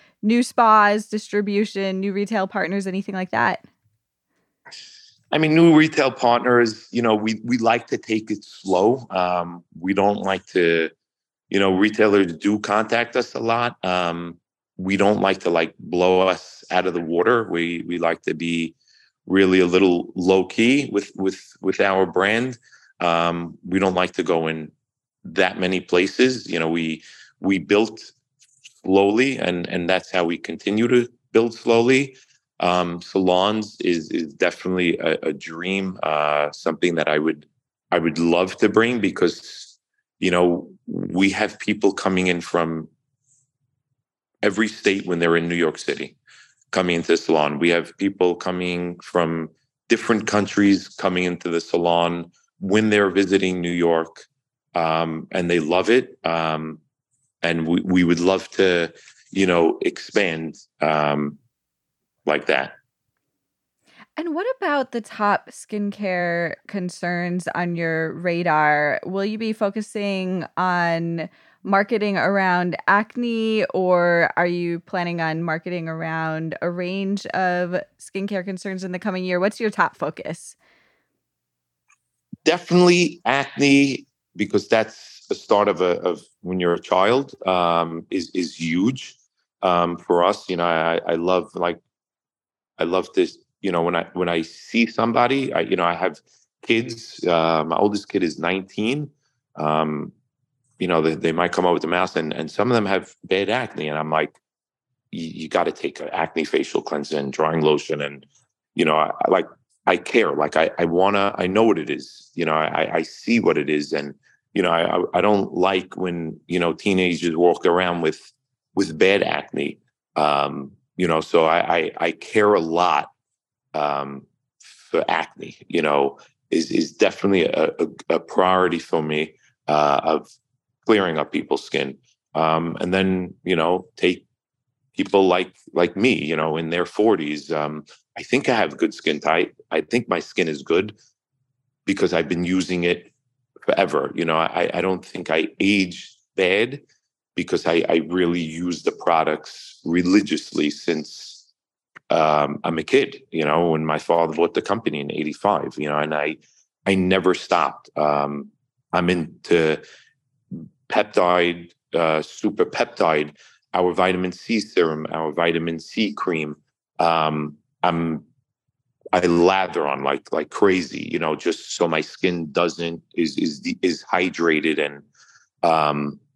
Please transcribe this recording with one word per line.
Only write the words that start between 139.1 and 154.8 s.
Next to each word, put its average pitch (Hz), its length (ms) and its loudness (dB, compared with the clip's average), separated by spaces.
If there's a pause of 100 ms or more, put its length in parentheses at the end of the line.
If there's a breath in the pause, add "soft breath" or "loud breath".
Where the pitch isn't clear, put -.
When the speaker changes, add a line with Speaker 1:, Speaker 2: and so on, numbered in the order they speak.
Speaker 2:
type. 80 360 0 (160)
I 80 100 -2
think - 280 -4
my 87 100 0
skin 82 300 -4
is 71 120 -8
good 95 320 -2 (920 soft breath)
because 95 280 0
I've 82 140 0
been 87 160 -2
using 90 400 -2
it 87 280 -2 (500)
forever. 76 520 0
You - 120 -4
know, 80 120 0
I, 82 360 0
I 87 80 -2
don't 92 240 -2
think - 260 -10
I 80 160 0 (120)
age 95 560 -2 (200)
bad, 104 460 0 (540)
because 82 300 -2
I, 82 220 2
I 82 200 4
really 87 340 0
use 82 420 -6
the - 80 -2
products - 920 -2
religiously 82 840 0
since, - 800 -8 (580)
um, 76 540 2
I'm 85 140 -4
a 80 60 -4
kid, - 380 0 (100)
you 80 140 -2
know, 82 260 2
when 80 140 0
my 76 120 0
father 82 360 0
bought 85 200 0
the - 80 0
company 95 380 -4